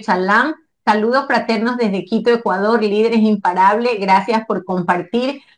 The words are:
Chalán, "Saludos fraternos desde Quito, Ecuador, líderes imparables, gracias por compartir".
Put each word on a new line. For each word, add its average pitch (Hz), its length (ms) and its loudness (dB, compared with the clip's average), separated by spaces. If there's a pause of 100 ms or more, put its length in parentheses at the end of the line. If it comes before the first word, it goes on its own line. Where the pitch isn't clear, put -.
Chalán, 214 540 0 (300)
"Saludos 226 420 0
fraternos 233 520 -2
desde 196 260 -2
Quito, 226 260 -2
Ecuador, 214 520 0
líderes 220 380 0
imparables, 208 800 2
gracias 196 460 0
por 190 180 -4
compartir". 185 760 -2 (180)